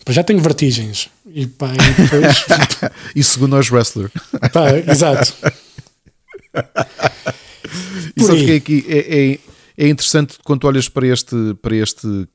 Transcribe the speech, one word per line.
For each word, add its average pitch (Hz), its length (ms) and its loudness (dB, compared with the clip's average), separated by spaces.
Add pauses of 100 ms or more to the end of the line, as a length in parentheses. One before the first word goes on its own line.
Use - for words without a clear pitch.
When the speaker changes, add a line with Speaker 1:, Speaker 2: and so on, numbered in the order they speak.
Speaker 1:
Pá, 131 80 -4
já 156 120 2
tenho 196 180 2
vertigens. 120 640 -2 (260)
E 139 140 -6
pá, 131 260 -10
e 131 280 4
depois 143 440 2 (300)
Speaker 2:
<laughs> - 400 -10
E 143 80 2
segundo 135 320 2
aos 123 160 2
wrestler. 110 400 0 (400)
Speaker 1:
Pá, 147 260 2 (140)
exato. 143 420 2 (1200)
Speaker 2:
<laughs> - 380 -8 (1200)
E - 40 -6
Speaker 1:
Por 226 80 4
Speaker 2:
sabes 165 140 4
Speaker 1:
aí. 139 60 2
Speaker 2:
que 160 40 4
é 156 40 4
aqui? 147 340 0
É, 147 440 0
é, 143 60 -8 (460)
é 147 40 4
interessante 151 540 0
quando 143 180 -2
tu 147 60 0
olhas 135 220 0
para 127 180 -2
este, 123 280 -2 (260)
para 110 140 -4
este 104 600 -4